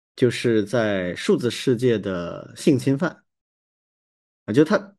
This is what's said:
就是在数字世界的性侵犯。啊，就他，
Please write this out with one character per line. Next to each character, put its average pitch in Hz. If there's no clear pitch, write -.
就 127
是 110
在 101
数 -
字 123
世 127
界 117
的 90
性 139
侵 135
犯。 151
啊， 104
就 143
他， 196